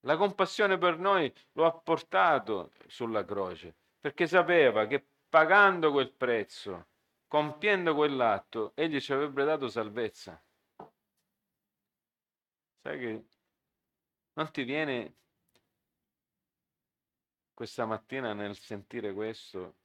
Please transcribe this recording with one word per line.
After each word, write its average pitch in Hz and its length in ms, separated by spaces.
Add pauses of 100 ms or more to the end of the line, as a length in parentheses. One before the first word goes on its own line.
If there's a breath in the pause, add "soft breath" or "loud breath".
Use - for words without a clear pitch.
La 147 140
compassione 190 600
per 170 200
noi 180 360 (180 soft breath)
lo 156 140
ha 160 60
portato 156 1000 (160)
sulla 110 360
croce, 90 520 (240)
perché 160 280
sapeva 151 600
che 139 180 (240)
pagando 170 640
quel 135 200
prezzo, 104 760 (400)
compiendo 165 680
quell'atto, 120 800
egli 151 260
ci 139 140
avrebbe 139 320
dato 143 240
salvezza. 107 720 (2500)
Sai 147 180
che 113 260 (1080)
non 156 180
ti 143 120
viene 135 520 (2500)
questa 117 320
mattina 113 480
nel 104 240
sentire 104 560
questo 104 720